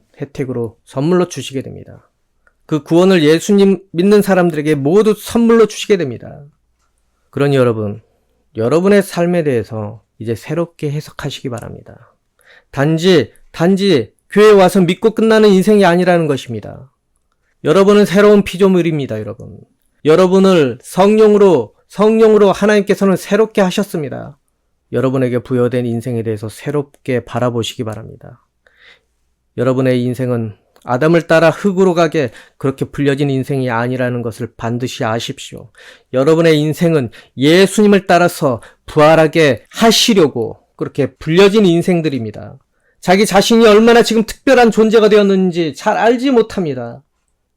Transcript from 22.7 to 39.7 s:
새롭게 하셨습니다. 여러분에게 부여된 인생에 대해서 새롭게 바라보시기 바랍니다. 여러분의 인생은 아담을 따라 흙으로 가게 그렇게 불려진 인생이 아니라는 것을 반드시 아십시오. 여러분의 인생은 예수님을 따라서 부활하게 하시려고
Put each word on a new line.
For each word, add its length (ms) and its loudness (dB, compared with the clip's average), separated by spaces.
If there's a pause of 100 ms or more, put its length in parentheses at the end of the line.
새롭게 460 -2
하셨습니다. 760 -6 (540)
여러분에게 480 -2
부여된 460 -2
인생에 380 -6
대해서 260 -8
새롭게 760 -8
바라보시기 580 -6
바랍니다. 640 -16 (1120)
여러분의 460 -2
인생은 520 -6 (280)
아담을 440 0
따라 220 2
흙으로 440 -2
가게 380 -2 (260)
그렇게 280 -6
불려진 440 -4
인생이 400 -4
아니라는 520 -6
것을 340 -10
반드시 480 -8
아십시오. 680 -10 (420)
여러분의 460 2
인생은 520 -2 (240)
예수님을 720 2
따라서 540 0 (240)
부활하게 840 2
하시려고 920 0 (160)